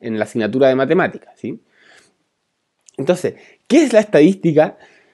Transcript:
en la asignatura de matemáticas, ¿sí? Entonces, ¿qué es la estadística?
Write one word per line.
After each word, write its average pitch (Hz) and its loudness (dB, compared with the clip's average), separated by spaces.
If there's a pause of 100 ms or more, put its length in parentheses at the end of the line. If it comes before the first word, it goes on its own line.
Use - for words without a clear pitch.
en 113 -8
la 107 -4
asignatura 120 -2
de 131 2
matemáticas, 139 -4
¿sí? 131 -14 (1400)
Entonces, 139 -4 (320)
¿qué 302 2
es 247 0
la 214 4
estadística? 165 2 (360)